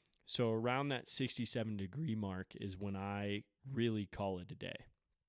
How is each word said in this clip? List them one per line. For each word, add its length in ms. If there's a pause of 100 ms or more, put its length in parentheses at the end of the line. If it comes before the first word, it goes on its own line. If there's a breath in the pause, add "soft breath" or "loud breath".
(260 soft breath)
So 260
around 380
that 200
sixty-seven 680
degree 380
mark 440
is 180
when 180
I 480 (280)
really 340
call 340
it 120
a 40
day. 300 (440)